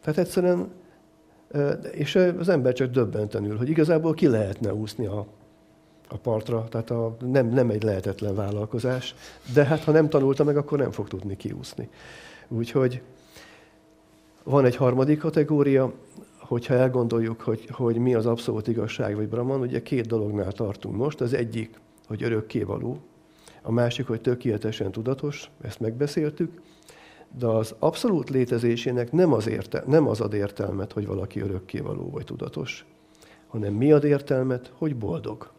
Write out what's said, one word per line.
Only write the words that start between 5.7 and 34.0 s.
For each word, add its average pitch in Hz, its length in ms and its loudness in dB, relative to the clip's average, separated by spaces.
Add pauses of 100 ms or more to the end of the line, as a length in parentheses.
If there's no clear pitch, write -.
a - 100 -12
partra, 113 520 -2
tehát 117 200 -4
a, 117 300 -2
nem, 127 280 2
nem 120 220 4
egy 107 140 0
lehetetlen 98 520 -2
vállalkozás, 107 800 -4 (380)
de 143 120 8
hát, 151 180 0
ha 156 80 2
nem 160 180 6
tanulta 139 340 4
meg, 147 140 2
akkor 147 200 -2
nem 123 140 0
fog 104 160 -6
tudni 98 300 -8
kiúszni. - 520 -10 (580)
Úgyhogy 123 540 0 (1400)
van 135 220 4
egy 120 100 6
harmadik 135 440 4
kategória, 143 760 2 (460)
hogyha 120 340 -2
elgondoljuk, 117 680 2
hogy, 113 300 -4
hogy 120 260 0
mi 123 160 4
az 110 120 2
abszolút 117 420 -2
igazság 113 480 -2
vagy 107 120 -4
Brahman, 123 340 -2
ugye 123 200 -2
két 120 260 -2
dolognál 104 440 -2
tartunk 101 440 -6
most, 143 260 -2
az 123 120 -2
egyik, 113 460 -4 (280)
hogy 110 160 -6
örökkévaló, 113 760 -4 (640)
a - 100 -6
másik, 120 360 0
hogy 113 140 -4
tökéletesen 107 680 -2
tudatos, 131 580 -6 (120)
ezt 110 180 -12
megbeszéltük, 147 840 -2 (760)
de 123 100 -2
az 110 320 0
abszolút 165 500 0
létezésének 123 840 0
nem 165 220 6
az 110 140 2
érte-, - 400 -4
nem 147 200 6
az 107 140 0
ad 107 120 -2
értelmet, 101 580 -4
hogy 104 140 -4
valaki 98 340 -6
örökkévaló 95 680 -6
vagy - 160 -10
tudatos, - 600 -10 (640)
hanem 104 260 -4
mi 131 180 4
ad 143 120 6